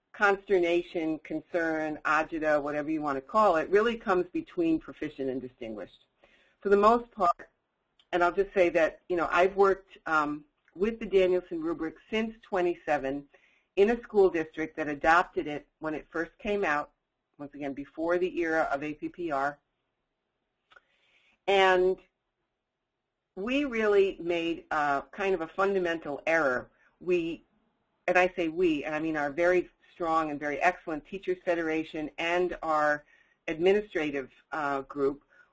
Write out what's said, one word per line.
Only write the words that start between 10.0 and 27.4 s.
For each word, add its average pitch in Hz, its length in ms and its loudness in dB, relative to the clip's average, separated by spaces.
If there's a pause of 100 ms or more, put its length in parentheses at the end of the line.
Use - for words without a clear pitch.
um, 151 380 -2 (300)
with 220 260 -2
the 226 60 -10
Danielson 180 560 2
rubric 160 340 -6 (140)
since 220 320 -2
twenty-seven 147 840 -2 (520)
in 202 140 6
a 240 120 -2
school 196 260 4
district 160 480 -4
that 151 120 -4
adopted 160 580 2
it 147 200 -8 (140)
when 156 140 -6
it 139 160 -10
first 165 280 -6
came 202 260 -2
out, 147 260 -2 (480)
once 147 160 -14
again, 139 180 -8
before 160 460 -4
the 175 200 -2
era 160 340 0
of 143 100 -4
A 151 120 -6
P 160 140 -10
P 170 220 -8
R. 139 280 -2 (1900)
And 370 500 4 (1400)
we 254 280 -2
really 208 560 2
made, 165 500 -4
uh, 143 320 0 (100)
kind 190 220 -2
of 165 80 -4
a 160 60 -8
fundamental 170 760 -2
error. 139 420 0 (320)
We, 165 440 -4 (640)